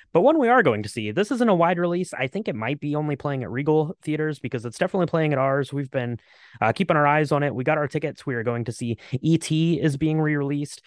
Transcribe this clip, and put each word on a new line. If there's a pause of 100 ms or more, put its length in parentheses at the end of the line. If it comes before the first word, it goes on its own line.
(140)
But
one
we
are
going
to
see,
this
isn't
a
wide
release.
I
think
it
might
be
only
playing
at
Regal
theaters
because
it's
definitely
playing
at
ours.
We've
been, (440)
uh,
keeping
our
eyes
on
it.
We
got
our
tickets.
We
are
going
to
see (240)
E
T
is
being
re-released